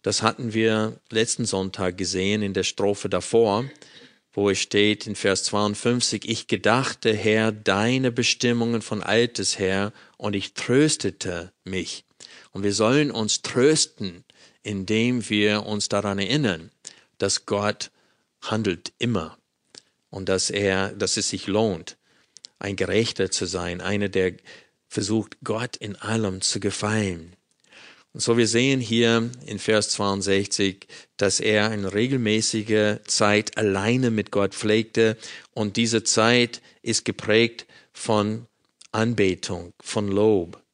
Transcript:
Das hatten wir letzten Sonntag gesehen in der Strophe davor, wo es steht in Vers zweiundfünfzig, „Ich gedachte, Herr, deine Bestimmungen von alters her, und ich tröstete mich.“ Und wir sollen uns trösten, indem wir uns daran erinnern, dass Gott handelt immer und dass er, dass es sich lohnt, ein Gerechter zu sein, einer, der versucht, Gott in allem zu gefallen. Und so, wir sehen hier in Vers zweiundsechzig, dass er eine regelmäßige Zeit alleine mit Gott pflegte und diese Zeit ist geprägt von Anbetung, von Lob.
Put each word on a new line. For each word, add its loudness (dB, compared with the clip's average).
Das -2
hatten 0
wir 0
letzten 0
Sonntag -2
gesehen -2
in -4
der 0
Strophe -2
davor, 2
wo 2
es 0
steht 2
in -8
Vers 0
zweiundfünfzig, -2
„Ich -4
gedachte, 2
Herr, 2
deine 2
Bestimmungen 0
von -6
alters 0
her, 0
und -4
ich -8
tröstete 0
mich.“ -6
Und -8
wir 0
sollen 4
uns -4
trösten, 0
indem 0
wir 2
uns -4
daran 0
erinnern, 0
dass -2
Gott -4
handelt -4
immer -4
und -8
dass 0
er, 0
dass -2
es -2
sich -6
lohnt, -2
ein -6
Gerechter 0
zu -4
sein, -6
einer, -2
der 0
versucht, -4
Gott -6
in -12
allem -2
zu -2
gefallen. -4
Und -12
so, 2
wir 4
sehen 4
hier 2
in -10
Vers 2
zweiundsechzig, 0
dass 2
er 2
eine -4
regelmäßige 0
Zeit 2
alleine 2
mit -2
Gott 0
pflegte 2
und -4
diese 2
Zeit 2
ist -2
geprägt 0
von -2
Anbetung, -2
von -4
Lob. 2